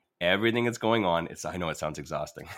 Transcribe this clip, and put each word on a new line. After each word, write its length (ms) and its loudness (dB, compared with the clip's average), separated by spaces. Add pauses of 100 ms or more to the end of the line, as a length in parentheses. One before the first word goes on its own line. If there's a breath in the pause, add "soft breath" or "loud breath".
(220 soft breath)
everything 440 4
that's 120 0
going 280 2
on. 220 2
It's, 180 -12
I 120 -6
know 120 -2
it 80 -4
sounds 220 -6
exhausting, 480 -8 (100)